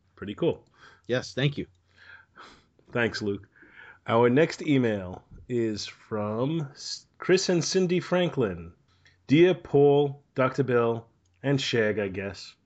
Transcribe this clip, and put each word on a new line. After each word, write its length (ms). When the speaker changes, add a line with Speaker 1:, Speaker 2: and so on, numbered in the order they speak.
Speaker 1:
pretty 180
cool. 320
Speaker 2:
Yes, 300
thank 240
you. 80
Speaker 1:
Thanks, 300
Luke. 260
Our 240
next 320
email 580
is 380
from 840
S-, 340
Chris 300
and 140
Cindy 360
Franklin. 720
Dear 260
Paul, 720
Doctor 300
Bill, 420
and 180
Shag, 380
I 80
guess. 480